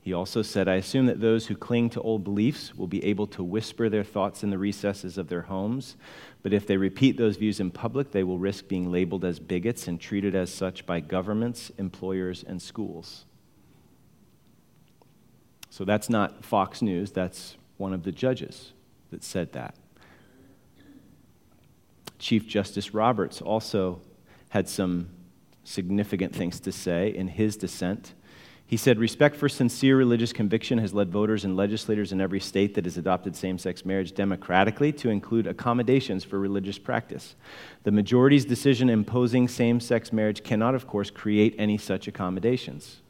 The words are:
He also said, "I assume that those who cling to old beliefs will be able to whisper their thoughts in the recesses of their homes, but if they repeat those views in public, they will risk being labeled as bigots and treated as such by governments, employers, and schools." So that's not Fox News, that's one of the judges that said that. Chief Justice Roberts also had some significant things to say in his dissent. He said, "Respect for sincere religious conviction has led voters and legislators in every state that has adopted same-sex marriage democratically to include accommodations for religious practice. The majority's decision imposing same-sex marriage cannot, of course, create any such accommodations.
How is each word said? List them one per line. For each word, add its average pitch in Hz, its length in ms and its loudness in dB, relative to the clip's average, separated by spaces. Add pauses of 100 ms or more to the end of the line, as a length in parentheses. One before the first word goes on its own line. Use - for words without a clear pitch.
He 92 120 -6
also 95 300 -2
said, 98 260 0
"I 92 60 4
assume 127 320 2
that 117 140 2
those 113 260 2
who 107 100 -4
cling 117 340 0
to - 100 -8
old 110 220 -2
beliefs 101 540 0
will 95 100 -6
be 90 180 -4
able 104 240 0
to 101 140 -10
whisper 110 460 -2
their 104 160 0
thoughts 101 400 -4
in 104 60 0
the 98 80 -2
recesses 98 600 -4
of 82 100 -6
their 87 140 -4
homes, 107 540 -6 (480)
but 98 80 0
if 101 120 2
they 98 120 2
repeat 98 400 4
those 110 200 2
views 107 220 0
in 92 140 -2
public, 131 400 -6
they 95 100 2
will 92 160 -2
risk 95 300 -4
being 90 240 -2
labeled 90 320 0
as 87 160 -4
bigots 92 480 -4
and 87 120 -6
treated 98 360 -2
as 90 160 -2
such - 340 -6
by 87 140 -2
governments, 104 760 -4
employers, 92 720 -6
and 87 160 -10
schools." - 600 -12 (2500)
So - 140 -10
that's 104 240 2
not 107 360 0
Fox 98 380 0
News, 98 280 0
that's - 460 -6 (200)
one 95 160 -6
of 87 120 -6
the 95 80 -4
judges - 600 -4 (380)
that - 140 -14
said 85 300 -6
that. 62 200 -10 (2500)
Chief 110 260 2
Justice - 480 -4
Roberts 107 480 0
also 92 580 -2 (500)
had 98 180 0
some 90 400 -2 (560)
significant 98 680 -2
things 87 280 -6
to 95 100 -6
say 90 420 0
in 92 140 -6
his 104 300 0
dissent. 92 580 -6 (540)
He 117 80 0
said, 117 220 4
"Respect 143 380 4
for 143 120 0
sincere 135 480 4
religious 120 360 4
conviction 110 460 0
has 101 140 0
led 101 180 2
voters 104 340 2
and 95 120 0
legislators 104 540 0
in 95 100 0
every 95 200 0
state 101 340 0
that 92 100 0
has 87 140 -4
adopted 90 380 0
same-sex 92 480 -6
marriage 95 280 -2
democratically 101 840 2
to 123 140 -2
include 107 380 0
accommodations 120 800 0
for 98 160 -4
religious 98 360 -2
practice. - 600 -6 (480)
The 104 80 2
majority's 123 520 6
decision 127 460 4
imposing 117 560 4
same-sex 120 680 2
marriage 107 300 0
cannot, 117 320 2
of 120 140 -4
course, 101 220 -2
create 107 480 4
any 107 200 2
such 95 300 -4
accommodations. 95 1000 -4